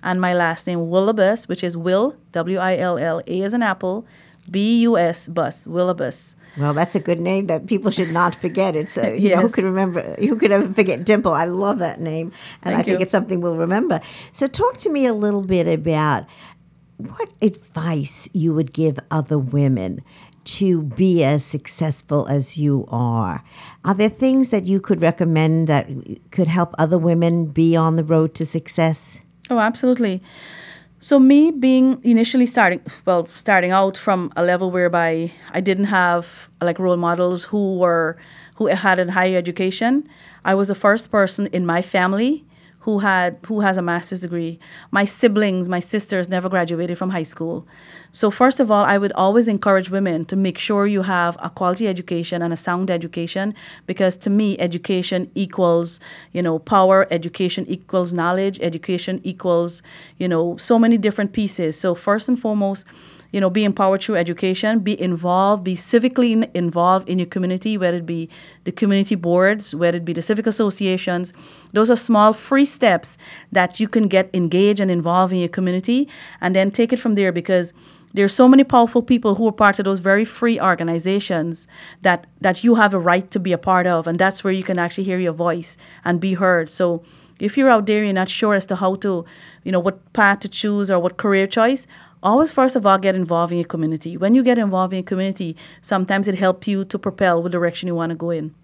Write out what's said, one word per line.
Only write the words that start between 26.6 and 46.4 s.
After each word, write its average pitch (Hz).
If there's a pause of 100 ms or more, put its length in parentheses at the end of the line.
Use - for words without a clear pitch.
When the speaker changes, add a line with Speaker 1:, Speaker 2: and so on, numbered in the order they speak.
Speaker 2:
other 160
women 170
be 160
on 160
the 165
road 160
to 165
success? - (280)
Speaker 1:
Oh, 240
absolutely. 233 (760)
So -
me 285
being 262
initially 240
starting, 196 (240)
well, 175
starting 185
out 190
from 185
a 170
level 180
whereby 170 (200)
I -
didn't 190
have, 175 (120)
like, 170
role 180
models 175
who 196
were, 170 (400)
who 214
had 185
a 180
higher 185
education. 185 (360)
I 190
was 196
the 196
first 208
person 196
in 180
my 170
family 196 (360)
who 214
had, 185
who 214
has 190
a 185
master's 175
degree. 170 (320)
My 202
siblings, 202
my 180
sisters 190
never 185